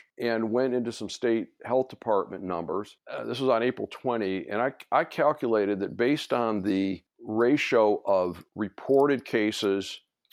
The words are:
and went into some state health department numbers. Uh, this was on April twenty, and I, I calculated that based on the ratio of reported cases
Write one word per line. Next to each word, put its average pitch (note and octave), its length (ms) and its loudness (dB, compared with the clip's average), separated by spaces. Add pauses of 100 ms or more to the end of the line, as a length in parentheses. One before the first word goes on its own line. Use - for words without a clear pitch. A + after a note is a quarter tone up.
(200)
and A2+ 320 -2
went B2 220 0
into A#2 180 -2
some G#2+ 180 -10
state A2+ 400 0 (140)
health B2+ 260 0
department G2 540 -2
numbers. F2+ 540 -6 (140)
Uh, C3 140 -8
this A#2+ 140 -6
was C3 100 0
on A2+ 120 4
April A#2 300 -2
twenty, G#2 580 -4
and G#2 100 -2
I, C3+ 140 0 (180)
I D3+ 120 2
calculated A2+ 800 0
that F2+ 160 -6
based C3 360 0
on A2+ 300 0
the G2 400 0 (180)
ratio A2+ 840 4
of F2+ 380 0 (120)
reported C3+ 680 2
cases G#2 760 -2 (340)